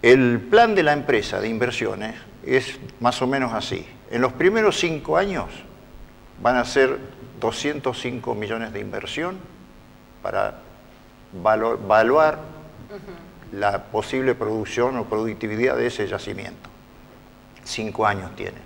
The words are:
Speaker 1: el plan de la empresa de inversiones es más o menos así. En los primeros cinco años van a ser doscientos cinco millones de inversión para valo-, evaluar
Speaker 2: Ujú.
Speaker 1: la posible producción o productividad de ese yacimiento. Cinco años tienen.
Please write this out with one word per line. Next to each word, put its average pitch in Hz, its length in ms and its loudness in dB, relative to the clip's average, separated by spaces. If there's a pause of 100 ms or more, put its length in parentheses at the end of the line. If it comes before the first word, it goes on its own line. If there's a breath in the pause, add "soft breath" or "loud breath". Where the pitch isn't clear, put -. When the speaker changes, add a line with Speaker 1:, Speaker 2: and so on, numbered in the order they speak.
Speaker 1:
el 120 360 8
plan 226 360 6
de 175 80 4
la 147 100 4
empresa 117 460 0
de 104 80 -2
inversiones 110 680 -4 (300)
es - 320 0 (220)
más 120 240 2
o 127 40 2
menos 131 260 0
así. 98 340 -6 (240)
En 117 100 0
los 127 120 2
primeros 202 460 2
cinco 156 380 0
años 180 280 -2 (1000)
van 123 140 4
a 120 60 2
ser 135 360 4 (420)
doscientos 135 580 -2
cinco 123 360 -6
millones 107 360 -6
de 104 80 -8
inversión 147 600 -6 (840)
para - 380 -4 (760)
valo-, 110 400 2
evaluar 117 640 4 (520)
Speaker 2:
Ujú. - 680 -16
Speaker 1:
la 101 280 0
posible 127 500 0
producción 113 640 -2
o 107 80 -4
productividad 110 680 -2
de 120 120 0
ese 107 200 -4
yacimiento. - 600 -10 (960)
Cinco 110 420 -4
años 98 300 -2
tienen. 92 300 -10